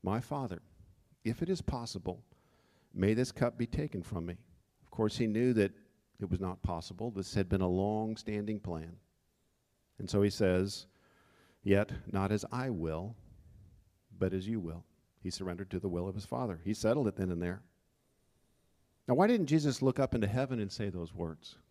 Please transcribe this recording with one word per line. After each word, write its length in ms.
"My 180
Father, 440
if 200
it 80
is 100
possible, 600
may 220
this 180
cup 240
be 120
taken 340
from 240
me." 120
Of 80
course, 280
he 100
knew 260
that 200
it 80
was 120
not 240
possible. 480
This 240
had 140
been 120
a 80
long-standing 920
plan. 340
And 100
so 140
he 80
says, 560
"Yet 300
not 200
as 200
I 200
will, 440
but 120
as 160
you 120
will." 260
He 120
surrendered 400
to 80
the 100
will 180
of 60
his 100
Father. 400
He 120
settled 320
it 80
then 160
and 100
there. 220
Now, 80
why 100
didn't 220
Jesus 340
look 180
up 140
into 140
heaven 320
and 120
say 180
those 260
words? 420